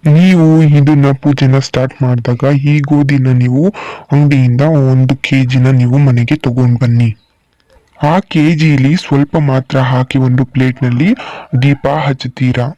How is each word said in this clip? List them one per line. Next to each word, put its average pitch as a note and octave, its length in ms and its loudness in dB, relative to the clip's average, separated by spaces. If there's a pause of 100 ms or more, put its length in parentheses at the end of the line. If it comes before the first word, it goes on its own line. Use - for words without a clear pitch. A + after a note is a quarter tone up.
ನೀವು D#3+ 560 4
ಇದನ್ನ D3 500 2
ಪೂಜೆನ C3+ 460 0
ಸ್ಟಾರ್ಟ್ C3 440 -4
ಮಾಡಿದಾಗ B2+ 540 -2
ಈ D3 240 0
ಗೋಧಿನ C#3+ 480 0
ನೀವು B2+ 460 0 (380)
ಅಂಗಡಿಯಿಂದ C#3 480 2
ಒಂದು C3+ 560 2
ಕೆ C3+ 280 -2
ಜಿನ B2+ 260 0
ನೀವು B2+ 280 2
ಮನೆಗೆ C3 380 0
ತಗೊಂಡ್ A#2+ 440 -2
ಬನ್ನಿ. A#2+ 360 0 (840)
ಆ D3+ 160 0
ಕೆ D#3+ 360 0
ಜಿಲಿ D3 420 0
ಸ್ವಲ್ಪ C#3+ 400 -2
ಮಾತ್ರ C#3 420 -2
ಹಾಕಿ B2+ 400 -2
ಒಂದು C3 260 0
ಪ್ಲೇಟ್‌ನಲ್ಲಿ B2+ 720 -2 (480)
ದೀಪ C#3 260 0
ಹಚ್ಚುತ್ತೀರಾ. C3 880 -4